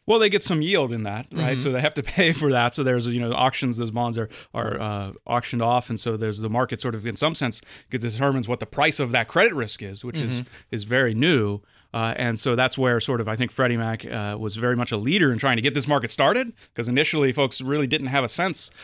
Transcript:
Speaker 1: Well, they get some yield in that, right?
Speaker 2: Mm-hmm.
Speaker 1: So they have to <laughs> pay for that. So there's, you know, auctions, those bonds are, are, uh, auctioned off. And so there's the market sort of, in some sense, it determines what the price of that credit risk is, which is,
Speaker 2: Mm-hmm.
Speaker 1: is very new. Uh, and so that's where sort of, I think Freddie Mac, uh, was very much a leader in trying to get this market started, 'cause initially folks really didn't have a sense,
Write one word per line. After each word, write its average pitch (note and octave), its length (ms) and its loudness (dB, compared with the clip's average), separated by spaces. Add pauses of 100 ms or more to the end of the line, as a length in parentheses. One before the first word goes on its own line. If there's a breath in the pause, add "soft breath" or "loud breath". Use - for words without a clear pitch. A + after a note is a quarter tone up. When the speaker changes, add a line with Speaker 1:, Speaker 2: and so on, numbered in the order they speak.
Speaker 1:
Well, A3+ 160 4
they G#3+ 80 6
get G3 160 0
some D#3+ 180 2
yield D#3 300 2
in A2+ 120 -4
that, G#2 280 -6
right? C3+ 240 0
Speaker 2:
Mm-hmm. - 20 -2
Speaker 1:
So C3 140 0
they B2+ 80 0
have D#3 140 0
to C#3+ 80 -2
<laughs> - 20 -6
pay E3+ 280 2
for D3 200 2
that. A#2+ 220 4
So D3+ 80 -2
there's, B2 240 2
you A#2+ 140 0
know, A#2+ 120 -2
auctions, B2+ 440 0
those A#2 140 -4
bonds A#2 280 -2
are, A2+ 100 -2 (240 loud breath)
are, - 280 -4
uh, G2+ 320 -4 (140)
auctioned A#2+ 360 -2
off. A#2+ 280 2
And A2+ 80 -4
so A2+ 180 -4
there's G#2+ 220 -4
the A2 120 -4
market A#2+ 300 0
sort A#2 140 -4
of, G#2+ 120 -6
in A2 100 -6
some D#3+ 180 0
sense, B2 260 -4 (300 loud breath)
it B2+ 100 -4
determines A#2+ 460 0
what A#2+ 140 -2
the A2 60 -8
price D3+ 340 2
of B2+ 120 -2
that A#2+ 140 2
credit G3+ 280 4
risk A#2 280 -4
is, G2 220 -12
which B2 140 -8
is, B2 220 -4
Speaker 2:
Mm-hmm. B2 80 -10 (220 loud breath)
Speaker 1:
is G#2+ 140 -4
very A#2+ 300 2
new. A2 460 2 (340 soft breath)
Uh, A2+ 220 -2
and A#2+ 220 -2
so B2 160 0
that's B2+ 220 2
where B2 240 2
sort A#2+ 220 -2
of, G#2+ 60 -6
I A2 80 -2
think A#2+ 140 -2
Freddie A#2+ 280 0
Mac, A2+ 260 -4
uh, G#2+ 340 -6
was G#2+ 180 -6
very A#2+ 200 2
much A#2+ 160 -2
a A2+ 60 0
leader C#3+ 340 4
in A2+ 60 -2
trying C3 180 2
to A2+ 60 0
get C3+ 100 2
this C3 160 -2
market C3+ 240 0
started, A3+ 400 2 (220 soft breath)
'cause A#2 140 -4
initially C#3 440 2
folks C3+ 300 0
really C#3+ 240 0
didn't C3+ 220 -2
have C3+ 140 0
a A#2 60 -2
sense, - 420 -4 (140 loud breath)